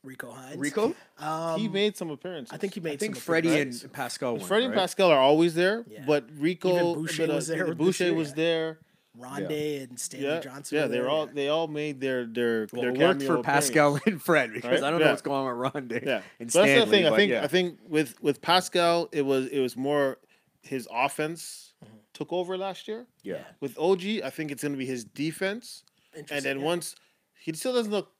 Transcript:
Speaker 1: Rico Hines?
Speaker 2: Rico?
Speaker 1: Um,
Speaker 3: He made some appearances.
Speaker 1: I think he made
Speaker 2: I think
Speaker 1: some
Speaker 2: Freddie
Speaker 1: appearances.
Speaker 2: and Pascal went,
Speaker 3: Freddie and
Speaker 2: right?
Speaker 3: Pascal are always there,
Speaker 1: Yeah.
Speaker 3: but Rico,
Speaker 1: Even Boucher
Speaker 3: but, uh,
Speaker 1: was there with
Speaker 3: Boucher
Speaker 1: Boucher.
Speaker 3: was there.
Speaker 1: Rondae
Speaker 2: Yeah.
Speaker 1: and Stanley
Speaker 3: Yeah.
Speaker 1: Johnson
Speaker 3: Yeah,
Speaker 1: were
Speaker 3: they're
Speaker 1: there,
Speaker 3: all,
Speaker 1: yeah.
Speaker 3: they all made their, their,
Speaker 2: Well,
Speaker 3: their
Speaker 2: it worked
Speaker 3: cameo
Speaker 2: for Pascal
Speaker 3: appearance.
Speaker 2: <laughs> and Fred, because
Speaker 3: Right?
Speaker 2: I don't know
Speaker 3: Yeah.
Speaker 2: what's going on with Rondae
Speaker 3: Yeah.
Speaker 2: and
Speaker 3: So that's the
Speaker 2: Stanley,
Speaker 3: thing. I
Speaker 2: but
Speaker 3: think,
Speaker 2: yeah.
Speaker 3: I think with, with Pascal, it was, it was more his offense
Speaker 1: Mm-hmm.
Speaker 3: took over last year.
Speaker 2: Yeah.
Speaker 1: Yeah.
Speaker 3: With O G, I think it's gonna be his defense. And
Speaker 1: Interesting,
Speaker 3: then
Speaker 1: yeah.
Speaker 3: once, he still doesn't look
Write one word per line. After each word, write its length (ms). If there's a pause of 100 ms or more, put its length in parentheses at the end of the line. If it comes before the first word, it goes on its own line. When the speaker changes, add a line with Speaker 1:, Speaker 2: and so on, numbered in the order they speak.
Speaker 1:
Rico 300
Hines? 260
Speaker 2:
Rico? 360 (240)
Speaker 1:
Um, 420
Speaker 3:
He 80
made 280
some 140
appearances. 420
Speaker 1:
I 60
think 160
he 60
made 140
Speaker 2:
I 20
think 180
Speaker 1:
some 80
Speaker 2:
Freddie 280
Speaker 1:
appearances. 340
Speaker 2:
and 80
Pascal 420
went, 120
Speaker 3:
Freddie 200
and 80
Speaker 2:
right? 60
Speaker 3:
Pascal 300
are 100
always 340
there, 340
Speaker 1:
Yeah. 180
Speaker 3:
but 180 (120)
Rico, 380
Speaker 1:
Even 200
Boucher 320
Speaker 3:
but, 60
uh, 40
Speaker 1:
was 100
there 200
with 120
Speaker 3:
Boucher 280
Speaker 1:
Boucher. 80
Speaker 3:
was 200
there. 460 (380)
Speaker 1:
Rondae 580
Speaker 2:
Yeah. 80
Speaker 1:
and 160
Stanley 260
Speaker 3:
Yeah. 140
Speaker 1:
Johnson 360
Speaker 3:
Yeah, 60
Speaker 1:
were 60
Speaker 3:
they're 140
Speaker 1:
there, 80
Speaker 3:
all, 160
Speaker 1:
yeah. 60
Speaker 3:
they 160
all 200
made 320
their, 260
their, 460
Speaker 2:
Well, 100
Speaker 3:
their 80
Speaker 2:
it 80
worked 220
Speaker 3:
cameo 160
Speaker 2:
for 80
Pascal 520
Speaker 3:
appearance. 100
Speaker 2:
<laughs> 80
and 80
Fred, 300
because 180
Speaker 3:
Right? 120
Speaker 2:
I 80
don't 80
know 80
Speaker 3:
Yeah. 60
Speaker 2:
what's 100
going 240
on 120
with 140
Rondae 320
Speaker 3:
Yeah. 180 (180)
Speaker 2:
and 120
Speaker 3:
So 60
that's 120
the 100
Speaker 2:
Stanley, 180
Speaker 3:
thing. 80
I 40
Speaker 2:
but 60
Speaker 3:
think, 160
Speaker 2:
yeah. 120
Speaker 3:
I 20
think 320 (100)
with, 340
with 200
Pascal, 680
it 100
was, 240
it 140
was 160
more 420 (420)
his 320
offense 760 (140)
Speaker 1:
Mm-hmm. 140 (160)
Speaker 3:
took 200
over 260
last 300
year. 180 (160)
Speaker 2:
Yeah. 140
Speaker 1:
Yeah. 80 (160)
Speaker 3:
With 180
O 180
G, 260
I 60
think 220
it's 120
gonna 140
be 80
his 200
defense. 800 (300)
And 100
Speaker 1:
Interesting, 200
Speaker 3:
then 160
Speaker 1:
yeah. 80
Speaker 3:
once, 300 (420)
he 160
still 180
doesn't 200
look 260